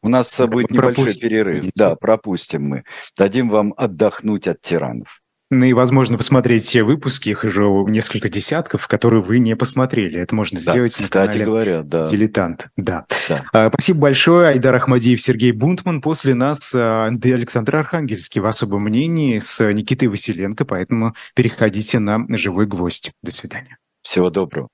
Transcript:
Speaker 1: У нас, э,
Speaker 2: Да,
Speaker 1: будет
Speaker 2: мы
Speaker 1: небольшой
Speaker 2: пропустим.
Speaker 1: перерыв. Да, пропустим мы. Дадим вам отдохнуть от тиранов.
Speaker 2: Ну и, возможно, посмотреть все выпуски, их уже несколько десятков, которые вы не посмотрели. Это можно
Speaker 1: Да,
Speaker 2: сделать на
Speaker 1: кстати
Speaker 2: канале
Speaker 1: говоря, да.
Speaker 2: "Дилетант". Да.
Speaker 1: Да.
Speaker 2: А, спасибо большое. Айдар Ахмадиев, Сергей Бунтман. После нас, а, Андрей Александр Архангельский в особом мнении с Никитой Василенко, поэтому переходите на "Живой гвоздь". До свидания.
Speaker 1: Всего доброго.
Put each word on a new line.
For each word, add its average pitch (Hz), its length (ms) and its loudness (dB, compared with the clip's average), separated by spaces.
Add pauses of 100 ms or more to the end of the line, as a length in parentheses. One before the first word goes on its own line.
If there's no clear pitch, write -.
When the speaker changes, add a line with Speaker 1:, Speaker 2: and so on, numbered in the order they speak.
Speaker 1:
У 107 80 -2
нас, 127 300 0
э, 127 60 4
Speaker 2:
Да, - 20 0
Speaker 1:
будет 117 240 0
Speaker 2:
мы 123 60 2
Speaker 1:
небольшой 123 280 2
Speaker 2:
пропустим. 113 240 -2
Speaker 1:
перерыв. 98 360 0 (100)
Да, 92 200 4
пропустим 85 720 -2
мы. 67 140 -6 (340)
Дадим 110 320 2
вам 104 280 2
отдохнуть 104 680 -2
от 82 140 -4
тиранов. 62 600 -6 (300)
Speaker 2:
Ну 127 140 4
и, 127 80 6
возможно, 127 440 2
посмотреть 120 480 2
все 117 180 2
выпуски, 131 460 -2
их 101 160 -4
уже 101 160 0 (280)
несколько 110 400 -2
десятков, 139 580 -2
которые 113 360 4
вы 107 160 2
не 113 160 2
посмотрели. 110 680 -2
Это 90 140 -4
можно 98 240 -4
Speaker 1:
Да, 87 140 -2
Speaker 2:
сделать 120 260 2
на 104 60 -2
Speaker 1:
кстати 98 260 0
Speaker 2:
канале 107 140 -2
Speaker 1:
говоря, 107 380 0
да. 80 220 -2
Speaker 2:
"Дилетант". 101 640 -2 (100)
Да. 90 280 -6 (220)
Speaker 1:
Да. 71 260 -4
Speaker 2:
А, 110 160 6
спасибо 170 320 0
большое. 165 480 6
Айдар 127 260 2
Ахмадиев, 123 460 2
Сергей 120 320 2
Бунтман. 156 480 -2
После 147 340 0
нас, 139 400 -2
а, 113 320 0
Андрей 123 280 0
Александр 120 420 -2
Архангельский 147 640 -4
в 95 40 -2
особом 104 380 -2
мнении 131 560 0
с 107 340 0
Никитой 117 360 0
Василенко, 101 560 -4
поэтому 113 500 -4 (200)
переходите 110 640 0
на 107 260 -2 (120)
"Живой 101 300 -2
гвоздь". 87 440 -4 (120)
До 73 80 -8
свидания. - 460 -8 (260)
Speaker 1:
Всего 90 260 2
доброго. 80 440 -4